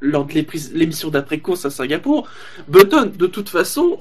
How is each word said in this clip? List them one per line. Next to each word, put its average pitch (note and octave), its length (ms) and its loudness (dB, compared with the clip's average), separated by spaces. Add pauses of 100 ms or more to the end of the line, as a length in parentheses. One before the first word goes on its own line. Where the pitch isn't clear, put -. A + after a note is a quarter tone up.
lors C#3+ 260 0
de - 80 -12
l'épris-, D3+ 400 -4
l'émission D#3+ 340 -2
d'après-course D3+ 560 -4
à C#3+ 60 -4
Singapour. D3+ 580 -2 (400)
Button, G3+ 480 6
de F3+ 100 0
toute G3+ 220 -8
façon, C#4+ 520 -2